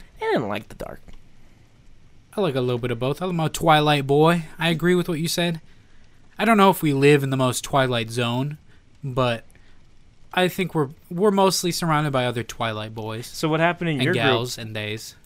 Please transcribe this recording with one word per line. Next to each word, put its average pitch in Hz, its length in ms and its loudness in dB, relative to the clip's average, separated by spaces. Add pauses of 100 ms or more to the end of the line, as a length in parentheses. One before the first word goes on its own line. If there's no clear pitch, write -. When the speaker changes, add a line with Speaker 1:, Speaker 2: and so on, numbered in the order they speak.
(200)
Speaker 1:
They 440 60 -6
didn't 381 220 0
like 104 200 -8
the - 80 -18
dark. - 240 -14 (1400)
Speaker 2:
I 220 40 -4
like 165 140 0
a 135 60 -2
little 123 180 -2
bit 120 140 -4
of 117 80 -6
both. 131 200 -4
I'm 175 200 -4
a 160 80 0
Twilight 151 580 2
boy. 156 380 4 (160)
I 160 80 0
agree 170 260 0
with 175 140 0
what 165 100 -2
you 165 80 -2
said. 170 340 -2 (800)
I 190 60 0
don't 220 120 6
know 196 140 8
if 175 120 -2
we 156 100 2
live 139 320 6
in 135 60 -4
the 135 60 0
most 127 280 0
Twilight 123 460 0
zone, 123 480 -2 (440)
but 123 420 -2 (880)
I 180 140 2
think 180 260 -4
we're, 147 180 -2 (200)
we're 180 220 0
mostly 190 400 2
surrounded 151 400 0
by 127 140 0
other 120 180 -4
Twilight 110 500 -6
boys 110 320 -10
Speaker 1:
So - 220 -6
what 156 100 0
happened 170 320 0
in 151 60 -2
Speaker 2:
and 127 80 -2
Speaker 1:
your 160 100 0
Speaker 2:
gals 113 400 0
Speaker 1:
group? 117 120 -12
Speaker 2:
and 110 80 -12
days. 107 520 -10